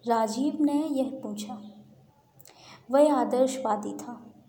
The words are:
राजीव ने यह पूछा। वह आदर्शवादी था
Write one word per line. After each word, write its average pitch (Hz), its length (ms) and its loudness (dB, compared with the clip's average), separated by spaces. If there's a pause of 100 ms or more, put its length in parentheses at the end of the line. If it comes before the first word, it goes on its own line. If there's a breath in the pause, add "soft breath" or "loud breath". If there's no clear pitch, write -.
राजीव 233 540 0
ने 294 260 2
यह 262 360 -4
पूछा। 208 400 -10 (1300 loud breath)
वह 285 240 6
आदर्शवादी 220 800 0
था 233 400 -14 (160)